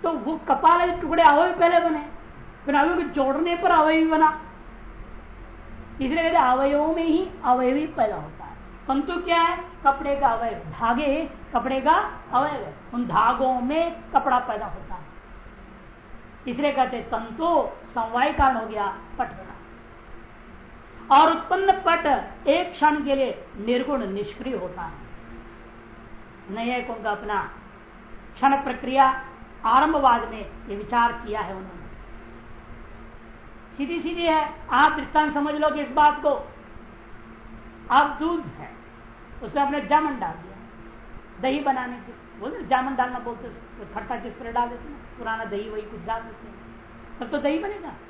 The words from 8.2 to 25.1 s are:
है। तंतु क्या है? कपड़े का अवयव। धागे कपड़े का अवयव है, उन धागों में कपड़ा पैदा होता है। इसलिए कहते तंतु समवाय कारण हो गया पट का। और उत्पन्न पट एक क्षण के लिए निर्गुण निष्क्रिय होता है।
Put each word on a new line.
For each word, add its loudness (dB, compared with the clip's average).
है। -14
तंतु 0
क्या 4
है? 2
कपड़े 2
का 2
अवयव। 0
धागे 0
कपड़े 0
का 2
अवयव 2
है, -8
उन -2
धागों 2
में 0
कपड़ा 4
पैदा -4
होता -10
है। -14
इसलिए 0
कहते 0
तंतु 0
समवाय 0
कारण 4
हो -4
गया -4
पट -2
का। -14
और 8
उत्पन्न 2
पट 2
एक 2
क्षण 2
के 2
लिए -2
निर्गुण 0
निष्क्रिय -6
होता -8
है। -10